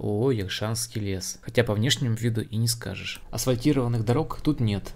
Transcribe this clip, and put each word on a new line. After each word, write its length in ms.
О 260
О 60
"Якшанский 680
лес". 420
Хотя 200
по 100
внешнему 440
виду 240
и 160
не 100
скажешь. 640
Асфальтированных 760
дорог 380
тут 160
нет, 380